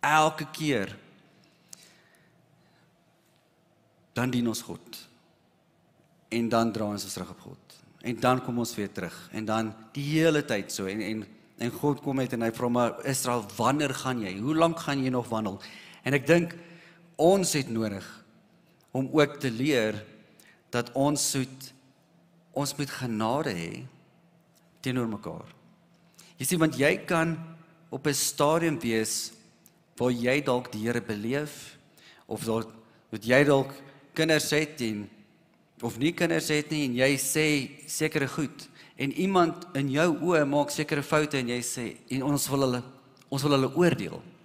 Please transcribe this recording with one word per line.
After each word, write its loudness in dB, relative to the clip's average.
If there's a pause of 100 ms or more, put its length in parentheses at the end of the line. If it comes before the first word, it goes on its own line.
Elke 2
keer -2 (3250)
dan 0
dien 0
ons -4
God. -16 (1200)
En 0
dan 4
draai -2
ons -6
ons -10
rug -8
op -16
God. -20 (280)
En -6
dan 4
kom -2
ons -4
weer -4
terug. -10
En -6
dan -2 (180)
die -6
hele 4
tyd -4
so. -4
En, -4
en, -6 (320)
en -2
God 0
kom -4
met -2
en -2
hy 0
vra -2
maar, 2
"Israel, 0 (120)
wanneer 2
gaan -4
jy? -6
Hoe -2
lank 4
gaan -2
jy 0
nog -2
wandel?" -4 (440)
En 0
ek 0
dink 4 (640)
ons 6
het 0
nodig -4 (880)
om -2
ook 4
te 0
leer 2 (760)
dat -4
ons 2 (100)
soet, -6 (800)
ons -2
moet -4
genade -2
hê -6 (1120)
teenoor -2
mekaar. -10 (920)
Jy -6
sien, 0
want 2
jy 4 (140)
kan 2 (540)
op -6
'n 2
stadium 2
wees -2 (640)
waar 2
jy 2
dalk 0
die -4
Here 0
beleef, -6 (500)
of -8
dalk, -2 (400)
dat -10
jy 6
dalk 4 (400)
kinders 2
het -2
en, -4 (760)
of -4
nie 2
kinders 0
het 0
nie, 0
en 0
jy 4
sê 0 (420)
sekere 0
goed, -6 (280)
en -2
iemand 2
in 0
jou 4
oë 4
maak 0
sekere -2
foute, 2
en -2
jy -2
sê, -6 (140)
en -2
ons 0
wil 0
hulle, 2 (460)
ons -4
wil 2
hulle 2
oordeel. 2 (220)